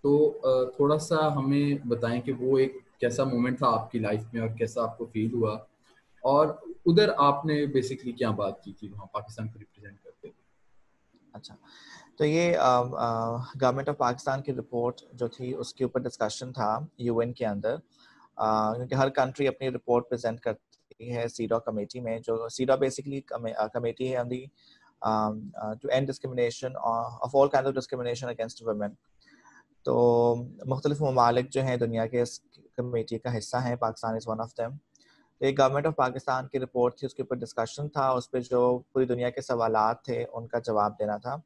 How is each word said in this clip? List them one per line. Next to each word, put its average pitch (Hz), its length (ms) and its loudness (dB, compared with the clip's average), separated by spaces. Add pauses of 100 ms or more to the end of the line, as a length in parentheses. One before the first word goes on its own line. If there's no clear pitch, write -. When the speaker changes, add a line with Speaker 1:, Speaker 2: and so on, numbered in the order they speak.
Speaker 1:
तो, 147 260 6
अ, 131 520 0
थोड़ा 147 160 6
सा 156 300 0
हमें 143 640 2
बताएं 117 340 0
कि 135 100 -4
वो 131 260 2
एक 131 220 2 (200)
कैसा 120 240 2
moment 123 380 0
था 131 40 4
आपकी 113 320 0
life 107 360 -2
में 117 60 -2
और 113 80 -2
कैसा 113 340 -2
आपको 113 240 -4
feel 113 280 -2
हुआ 110 340 -2 (560)
और 147 500 2 (120)
उधर 175 240 6
आपने 147 560 2
basically 127 520 -4
क्या 117 120 0
बात 98 340 -4
की 101 80 -14
थी 104 160 -14
वहाँ 98 180 -16
पाकिस्तान 110 420 -10
को 110 100 -14
represent 101 400 -20
करते - 300 -20
हुए? - 160 -20 (920)
Speaker 2:
अच्छा, - 220 -18 (600)
तो 151 60 2
ये, 170 300 4
अ, 147 120 4 (320)
अ, 117 600 -2
Government 131 300 2
of 147 60 -2
पाकिस्तान 135 460 0
की 139 120 -6
report 123 480 -4 (140)
जो 120 140 -4
थी 127 240 -8
उसके 127 320 -6
ऊपर 123 180 -2
discussion 123 500 -4
था 120 360 -2 (120)
यूएन 120 320 0
के 123 120 -4
अंदर, 104 280 -2 (680)
अ, 107 360 2
क्योंकि 127 200 -4
हर 135 160 4
country 135 360 0
अपनी 131 220 -2
report 120 400 0
present 117 320 -4
करती - 720 -10
है 117 160 -2
सीडॉ 113 300 -2
कमेटी 110 420 -6
में। 113 220 -6
जो 113 260 -4
सीडॉ 131 280 2
basically 139 520 -4
कमे-, 117 260 -8
अ, 107 120 0
committee 117 420 -4
है 127 80 -2
on 120 100 -2
the 127 140 -6 (680)
um, 107 340 0 (240)
uh, 107 100 -6
to 127 200 -4
end 135 160 2
discrimination, 127 600 -4 (160)
uh, 117 400 -2
of 135 80 -10
all 139 180 8
kinds 135 140 4
of 135 80 -2
discrimination 123 600 -6
against 113 320 -6
women। 104 220 -2 (960)
तो 120 500 4 (320)
मुख्तलिफ 143 360 -2
ममालिक 123 460 4
जो 135 140 -2
हैं 127 160 0
दुनिया 113 280 0
के 120 160 0
इस - 160 -4 (380)
कमेटी 120 420 -4
का 123 120 -6
हिस्सा 120 280 -4
हैं, 120 180 -2
पाकिस्तान 113 420 -4
is 110 80 -8
one 113 140 -6
of 117 80 -6
them। 120 240 -6 (680)
तो 131 60 0
एक 139 140 2
Government 139 280 4
of 151 100 0
पाकिस्तान 131 480 0
की 135 120 -4
report 127 440 0
थी, 135 40 -6
उसके 127 160 -8
ऊपर 127 140 -4
discussion 120 520 -6
था, 135 240 0
उस 123 200 -2
पे 127 80 0
जो 123 380 2 (160)
पूरी 131 120 4
दुनिया 123 240 0
के 131 120 -8
सवालात 113 640 2
थे, 120 160 -4
उनका 117 360 -6
जवाब 104 320 2
देना 104 260 -2
था। 135 280 -8